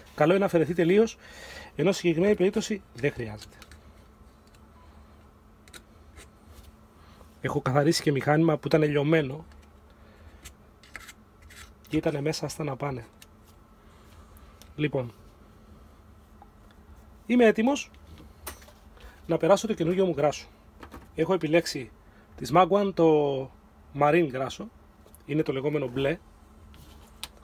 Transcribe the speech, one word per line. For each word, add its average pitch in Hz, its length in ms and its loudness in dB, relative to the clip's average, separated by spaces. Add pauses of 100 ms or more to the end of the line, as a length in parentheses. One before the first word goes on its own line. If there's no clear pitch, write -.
(160)
καλό 151 160 4
είναι 190 80 4
να 196 60 2
αφαιρεθεί 170 280 2
τελείως, 190 440 2 (580)
ενώ 165 160 0
στη - 80 -4
συγκεκριμένη 175 360 2
περίπτωση 202 460 -2 (120)
δεν 135 180 -4
χρειάζεται. 107 460 -12 (3750)
Έχω 139 200 -4
καθαρίσει 143 400 2
και 151 100 0
μηχάνημα 151 460 2
που - 100 -6
ήταν 156 140 4
λιωμένο 147 640 0 (2500)
και 151 100 -4
ήταν 151 240 -2
μέσα, 156 240 -4
άστα 147 180 -8
να 139 120 -6
πάνε. 131 300 -8 (1700)
Λοιπόν, 135 380 -4 (2000)
είμαι 240 200 4
έτοιμος 220 460 2 (1400)
να 165 100 0
περάσω 190 300 2
το 220 60 -2
καινούργιο 180 320 -2
μου 175 120 0
γράσο. 143 300 -2 (680)
Έχω 160 180 0
επιλέξει 160 580 -2 (440)
της - 180 -12
Magwan 185 400 4
το 151 460 2 (600)
marine 151 320 2
γράσο, 131 360 -8 (580)
είναι 151 180 -2
το 143 100 -4
λεγόμενο 139 340 -4
μπλε. 135 300 -2 (1300)